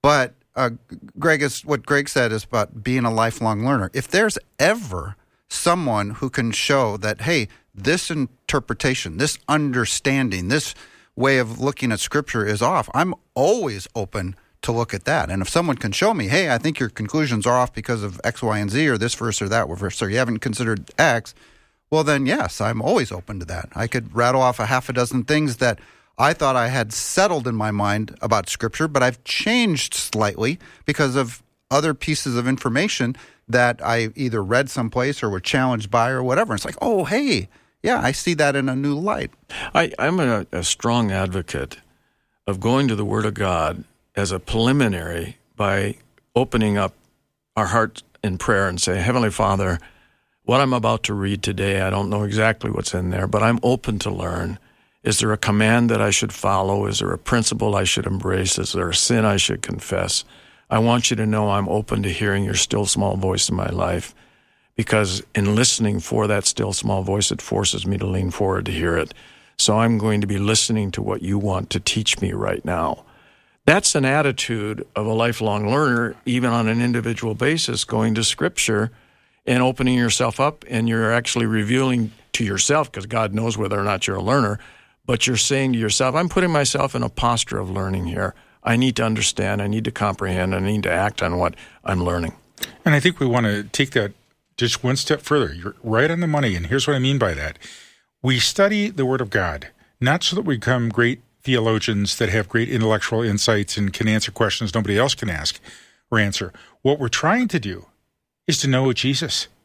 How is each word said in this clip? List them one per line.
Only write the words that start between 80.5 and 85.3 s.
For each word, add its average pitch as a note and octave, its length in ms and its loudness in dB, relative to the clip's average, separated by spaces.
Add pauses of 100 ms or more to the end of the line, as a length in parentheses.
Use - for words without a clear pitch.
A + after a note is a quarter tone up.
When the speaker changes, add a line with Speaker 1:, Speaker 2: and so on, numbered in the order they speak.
Speaker 2:
and A#2 200 0
you're A2+ 240 2
actually A#2 340 0
revealing A2+ 640 2 (220)
to A#2 120 -2
yourself, C#3 460 0
'cause G2 160 -10
God A2 280 -2
knows A2+ 220 -2
whether G2+ 220 -2
or G2 60 -2
not G2 240 0
you're G2 80 -2
a F#2+ 60 -4
learner, G#2 360 2 (480)
but A#2+ 220 2
you're B2 80 2